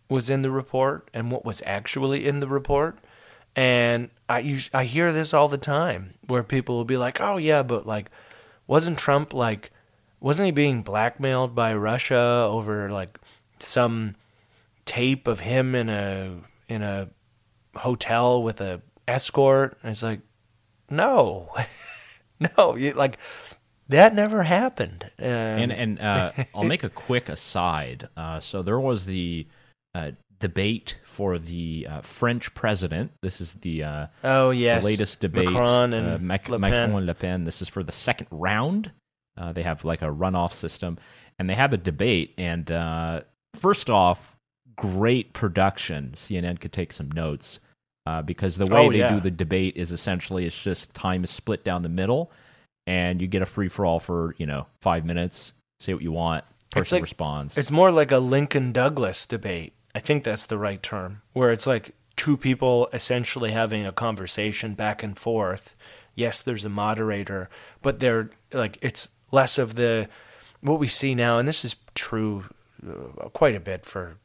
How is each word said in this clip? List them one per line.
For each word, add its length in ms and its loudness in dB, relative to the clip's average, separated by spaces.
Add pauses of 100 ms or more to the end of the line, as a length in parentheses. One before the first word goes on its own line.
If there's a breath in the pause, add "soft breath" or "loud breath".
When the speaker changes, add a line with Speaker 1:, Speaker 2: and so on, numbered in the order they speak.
Speaker 1:
was 200 0
in 120 2
the 100 0
report 640 0
and 180 -4
what 140 -6
was 200 -6
actually 640 -2
in 120 0
the 80 -4
report. 520 0 (560 loud breath)
And 540 2 (180)
I 140 0
us-, 320 -4
I 120 2
hear 280 2
this 200 -2
all 140 8
the 100 0
time 580 -2 (120)
where 160 2
people 320 0
will 100 -2
be 120 0
like, 240 -2
"Oh, 160 0
yeah, 260 4
but, 240 -2
like, 240 -4 (560 loud breath)
wasn't 320 4
Trump, 340 2
like, 380 -2 (480 soft breath)
wasn't 260 0
he 60 2
being 300 2
blackmailed 760 0
by 180 2
Russia 760 2
over, 420 -2
like, 280 -8 (400 soft breath)
some 560 0 (680 soft breath)
tape 420 0
of 140 0
him 340 0
in 140 0
a, 480 -4 (320)
in 120 -4
a 280 -4 (640)
hotel 640 2
with 200 -4
a 200 -6 (260)
escort?" 760 4
And 100 -8
it's 120 -4
like, 180 -4 (680)
"No, 640 2 (460 loud breath)
<laughs> 580 -6
no, 180 6
you, 180 -2
like, 240 0 (680 loud breath)
that 260 10
never 300 2
happened." 640 0 (100)
Um, 80 -4
Speaker 2:
And, 440 0
and, 280 -4
uh, 320 0 (120)
Speaker 1:
<laughs> 120 -16
Speaker 2:
I'll 80 -4
make 200 0
a 60 -4
quick 400 -4
aside. 880 -4
Uh, 220 -8
so 220 -8
there 180 0
was 260 -2
the, 420 -4 (460 soft breath)
uh, 180 -6 (280)
debate 640 -2
for 340 -4
the, 500 -8
uh, 120 -10
French 520 -4
president. 580 -2 (100)
This 180 -6
is 160 -10
the, 280 -6
uh, 240 -8 (160)
Speaker 1:
Oh, 260 4
Speaker 2:
the 80 2
Speaker 1:
yes. 260 4
Speaker 2:
latest 380 0
debate. 240 2
Speaker 1:
Macron 480 4
and 220 0
Speaker 2:
Uh, 40 -2
Mac-, 300 -2
Speaker 1:
Le 100 0
Pen. 20 0
Speaker 2:
Macron 360 2
and 80 0
Le 80 0
Pen. 320 -4
This 160 -8
is 80 -10
for 140 -6
the 100 -12
second 360 -4
round. 640 -2 (460)
Uh, 160 -8
they 100 -4
have, 220 -4
like, 160 -2
a 60 -2
runoff 460 0
system, 440 -8 (420 loud breath)
and 100 -2
they 60 -2
have 160 4
a 60 2
debate. 600 0
And, 320 -4
uh, 520 -2 (320)
first 360 0
off, 460 4 (400)
great 560 0
production. 840 -2
C 220 -6
N 60 -2
N 140 -4
could 160 -12
take 180 -4
some 200 -10
notes, 480 -6 (460 soft breath)
uh, 160 -4
because 360 -4
the 80 2
way 220 8
Speaker 1:
Oh, 40 4
Speaker 2:
they 80 4
Speaker 1:
yeah. 140 4
Speaker 2:
do 80 0
the 100 0
debate 460 0
is 160 -4
essentially 520 -4
it's 160 -8
just 320 -6
time 300 -2
is 60 -4
split 340 -6
down 180 -2
the 80 -4
middle, 420 0 (540 soft breath)
and 360 0
you 60 -2
get 140 0
a 40 0
free-for-all 540 0
for, 380 -4
you 80 -4
know, 220 -6 (140)
five 240 0
minutes. 480 -4 (260)
Say 140 -4
what 100 -6
you 80 -4
want. 320 -2 (240)
Speaker 1:
It's 60 -20
Speaker 2:
Person 240 2
Speaker 1:
like, 60 0
Speaker 2:
responds. 540 -6
Speaker 1:
it's 140 -2
more 200 8
like 200 4
a 80 6
Lincoln 540 2
Douglas 520 0
debate. 460 -6 (220)
I 60 -6
think 260 0
that's 200 -2
the 120 -4
right 260 -4
term, 380 -8 (100)
where 200 4
it's, 140 0
like, 300 -2 (220)
two 180 2
people 560 2
essentially 600 -2
having 340 0
a 80 -6
conversation 800 -4
back 300 -4
and 140 -10
forth. 580 -4 (400 loud breath)
Yes, 260 -2
there's 240 -6
a 40 -6
moderator, 800 -4 (320 loud breath)
but 180 -2
they're, 300 2 (220)
like, 300 -4
it's 260 -4 (240)
less 260 4
of 180 -2
the, 340 0 (500 loud breath)
what 200 2
we 80 2
see 280 0
now, 220 4
and 100 2
this 160 0
is 140 -6 (160)
true, 500 -2 (420)
uh, 440 -14
quite 260 2
a 60 -6
bit 240 -10
for 400 -10